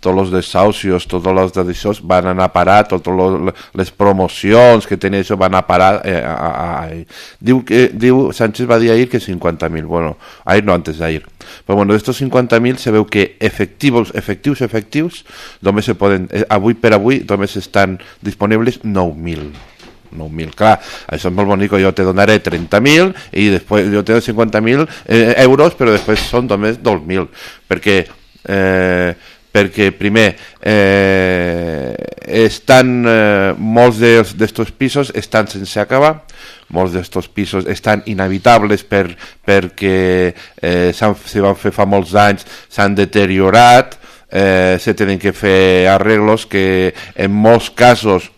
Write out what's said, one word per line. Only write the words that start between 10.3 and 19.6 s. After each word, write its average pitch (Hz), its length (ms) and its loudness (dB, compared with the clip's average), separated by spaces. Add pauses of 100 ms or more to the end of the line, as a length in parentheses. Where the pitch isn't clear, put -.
ahir 104 200 0
no, 101 80 0
antes 82 240 -4
d'ahir. 80 300 -6 (400)
Però 101 100 0
bueno, 101 160 2
d'estos 107 240 -2
cinquanta 123 440 0
mil 127 180 -2
se - 120 -4
veu 107 140 2
que 101 360 -2
efectivos, 110 720 -2
efectius, 110 480 -6
efectius, 123 580 -6 (380)
només 101 260 0
se 131 100 -4
poden, 95 360 -2
eh, 104 180 -4
avui 107 240 0
per 113 240 2
avui, 117 320 0
només 101 280 -4
estan 95 420 -2 (240)
disponibles 110 600 -2
nou 95 300 -2
mil. 78 380 -10 (640)